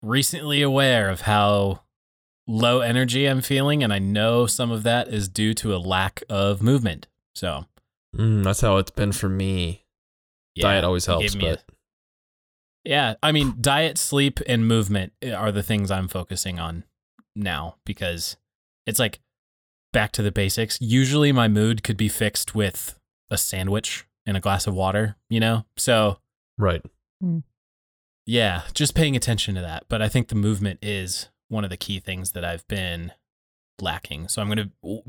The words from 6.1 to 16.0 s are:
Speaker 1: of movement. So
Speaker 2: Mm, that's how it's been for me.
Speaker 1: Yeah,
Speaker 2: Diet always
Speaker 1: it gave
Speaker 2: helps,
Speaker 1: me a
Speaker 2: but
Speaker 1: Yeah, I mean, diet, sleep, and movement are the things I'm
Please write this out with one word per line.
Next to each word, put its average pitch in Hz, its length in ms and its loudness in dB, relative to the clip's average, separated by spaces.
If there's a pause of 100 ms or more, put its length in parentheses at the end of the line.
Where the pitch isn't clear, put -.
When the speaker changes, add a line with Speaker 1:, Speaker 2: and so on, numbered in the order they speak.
Speaker 1:
of 98 340 0
movement. 117 440 2 (280)
So 85 320 -6 (500)
Speaker 2:
Mm, 107 260 2
that's 98 200 2
how 101 160 4
it's 95 120 -2
been 104 220 -2
for 98 160 -2
me. 95 560 -2 (720)
Speaker 1:
Yeah, 85 80 -4
Speaker 2:
Diet 98 220 4
always 90 220 2
Speaker 1:
it 92 40 -2
gave 85 100 2
Speaker 2:
helps, 101 160 0
Speaker 1:
me 92 120 -2
a - 80 0
Speaker 2:
but - 80 -14 (1200)
Speaker 1:
Yeah, 139 380 2
I 151 100 2
mean, 143 280 2
diet, 143 380 2
sleep, 139 480 0
and 117 200 2
movement 104 460 2 (240)
are 104 160 -2
the 101 100 0
things 101 280 0
I'm 95 180 -2